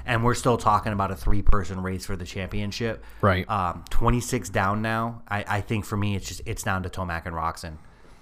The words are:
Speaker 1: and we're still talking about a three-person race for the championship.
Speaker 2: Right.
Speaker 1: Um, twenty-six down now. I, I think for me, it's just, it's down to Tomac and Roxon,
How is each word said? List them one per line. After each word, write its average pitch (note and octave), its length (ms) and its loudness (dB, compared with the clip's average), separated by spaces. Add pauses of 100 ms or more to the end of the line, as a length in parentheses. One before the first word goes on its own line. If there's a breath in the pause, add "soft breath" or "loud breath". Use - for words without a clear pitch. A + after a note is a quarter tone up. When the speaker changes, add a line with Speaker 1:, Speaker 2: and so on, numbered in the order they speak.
Speaker 1:
and A#2 180 0
we're A#2+ 120 4
still A#2+ 220 2
talking G#2+ 360 2
about G2 160 0
a F#2+ 60 -6
three-person F#2+ 680 6
race F#2 240 -4
for G2 100 -4
the F2 100 -8
championship. G#2 800 -6 (160 loud breath)
Speaker 2:
Right. F#2+ 300 2
Speaker 1:
Um, F2 400 -2
twenty-six A#2 600 4
down G#2 340 0
now. A2+ 440 -4
I, G2+ 200 -4
I G#2 140 -2
think G#2+ 240 -2
for G#2+ 120 -4
me, G2+ 180 0
it's F#2 120 -6
just, - 180 -10
it's G#2+ 160 -6
down F#2+ 220 -4
to F2+ 60 -8
Tomac F2 360 -6
and E2+ 100 -8
Roxon, D#2+ 380 -6 (480 loud breath)